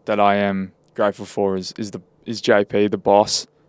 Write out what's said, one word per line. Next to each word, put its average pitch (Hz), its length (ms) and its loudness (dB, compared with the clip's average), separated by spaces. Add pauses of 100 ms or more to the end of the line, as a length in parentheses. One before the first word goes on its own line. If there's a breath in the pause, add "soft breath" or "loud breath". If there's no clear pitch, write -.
that 107 160 -2
I 101 160 4
am 98 360 -2 (220)
grateful 104 300 -2
for 98 320 -4
is, 92 220 -10
is 107 140 -8
the, 90 80 -12 (260)
is 113 160 -10
J 104 240 4
P, 104 220 0
the 98 100 -4
boss. - 480 2 (220)